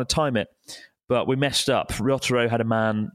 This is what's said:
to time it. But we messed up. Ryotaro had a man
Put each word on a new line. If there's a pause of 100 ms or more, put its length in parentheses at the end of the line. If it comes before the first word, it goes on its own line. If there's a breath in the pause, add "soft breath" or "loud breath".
to (100)
time
it. (600 loud breath)
But
we
messed
up.
Ryotaro
had
a
man